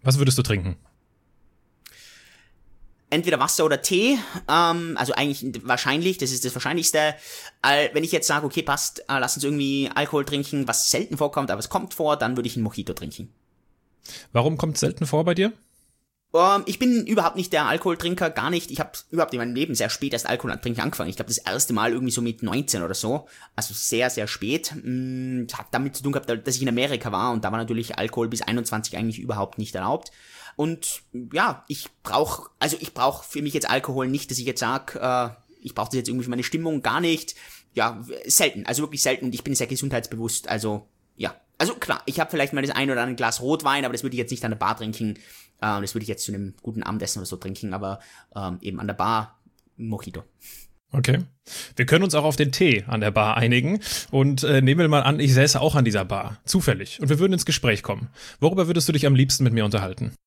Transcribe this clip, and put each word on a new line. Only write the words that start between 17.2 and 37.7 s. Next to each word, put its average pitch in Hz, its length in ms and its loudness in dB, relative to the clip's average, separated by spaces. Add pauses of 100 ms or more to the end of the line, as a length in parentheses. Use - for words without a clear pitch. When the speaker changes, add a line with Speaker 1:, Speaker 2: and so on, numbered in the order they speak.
Speaker 2:
nicht 180 180 -4
der 151 120 2
Alkoholtrinker, 170 640 0
gar 131 200 -4
nicht. 170 220 -2
Ich - 80 -8
hab - 180 -6 (120)
überhaupt - 240 0
in 123 60 -2
meinem 120 160 -4
Leben 143 200 -2
sehr 110 140 0
spät 139 240 -4
erst 113 140 -4
Alkohol 120 320 -2
trinken 117 220 -4
angefangen. 87 280 -4
Ich 95 60 -8
glaub, - 120 -8
das 117 120 -2
erste 113 340 -2
Mal 110 180 2
irgendwie 123 220 -2
so 120 80 -2
mit 117 220 -4
neunzehn 117 400 -2
oder 85 100 -4
so. 123 340 -4 (280)
Also 107 180 -6
sehr, 120 360 0
sehr 110 180 -4
spät. 147 460 -4 (100)
Mm, 127 680 -4
hat - 180 -12
damit 135 240 -2
zu - 80 -8
tun 143 80 0
gehabt, 135 180 -4
dass 120 260 -2
ich 127 60 -4
in 131 80 0
Amerika 123 420 0
war 104 200 0
und 110 120 -2
da 98 80 -2
war 113 80 -2
natürlich 113 380 -4
Alkohol 117 300 -2
bis 113 140 -4
einundzwanzig 117 560 -4
eigentlich 110 220 -4
überhaupt 104 380 -4
nicht 104 180 -6
erlaubt. 104 360 -4 (440)
Und - 480 -4 (300)
ja, 175 340 0
ich - 200 -10 (160)
brauch, - 460 0 (100)
also 147 200 0
ich - 140 -12
brauch 135 300 0
für - 180 -8
mich 143 120 -4
jetzt 147 160 -2
Alkohol 131 380 0
nicht, 139 220 -4
dass 127 100 -4
ich 120 60 -6
jetzt 123 140 -2
sag, 127 360 -2
äh, 123 340 0 (320)
ich - 120 -12
brauch - 140 -4
das - 80 -6
jetzt 123 140 -2
irgendwie 123 160 -4
für 120 40 -8
meine 123 140 -2
Stimmung, 160 380 -2
gar 123 200 2
nicht. 165 340 0 (380)